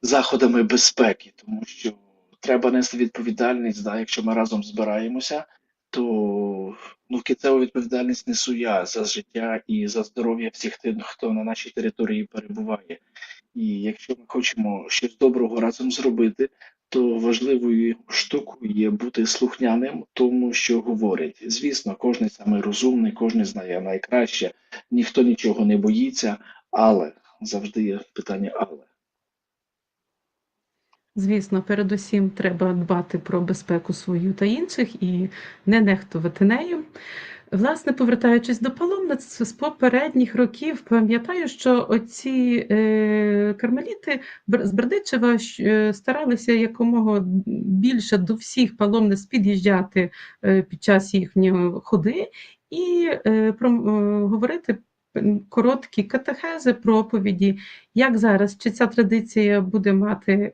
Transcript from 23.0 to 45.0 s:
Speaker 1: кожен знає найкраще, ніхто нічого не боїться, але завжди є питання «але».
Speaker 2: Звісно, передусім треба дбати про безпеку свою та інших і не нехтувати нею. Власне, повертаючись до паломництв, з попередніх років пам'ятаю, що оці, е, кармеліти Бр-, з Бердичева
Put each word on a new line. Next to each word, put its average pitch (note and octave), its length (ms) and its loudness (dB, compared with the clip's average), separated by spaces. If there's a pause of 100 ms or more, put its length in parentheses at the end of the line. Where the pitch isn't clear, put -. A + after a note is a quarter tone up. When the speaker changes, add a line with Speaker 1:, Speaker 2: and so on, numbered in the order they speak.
Speaker 1:
кожен A2+ 320 0
знає F#2 360 -6
найкраще, F#2+ 680 -2 (400)
ніхто A#2+ 320 2
нічого A2+ 420 2
не G#2 120 4
боїться, G#2+ 600 0 (340)
але G2+ 420 2 (280)
завжди G#2 420 -6
є G3+ 180 -2 (140)
питання G2 400 -6
«але». D#2 240 -6 (2500)
Speaker 2:
Звісно, G3 460 0
передусім G3+ 680 -2
треба F#3 420 -2
дбати F3 460 -2
про - 220 -2
безпеку F3 520 -2
свою F3+ 400 -2
та G3 120 -2
інших A#3+ 580 -2
і F3+ 260 -2 (380)
не A3+ 140 6
нехтувати F#3+ 640 0
нею. D#4 400 0 (680)
Власне, C4+ 400 0
повертаючись A#3+ 680 2
до C4 100 -2
паломництв, E4+ 760 -4
з - 80 -6
попередніх B3+ 840 0
років B3 460 -2
пам'ятаю, A#3 680 0
що B3+ 400 0
оці, B3 840 0
е, G#3+ 880 2
кармеліти C#4 600 -4 (260)
Бр-, G3+ 200 2
з G3 60 -2
Бердичева A#3+ 680 2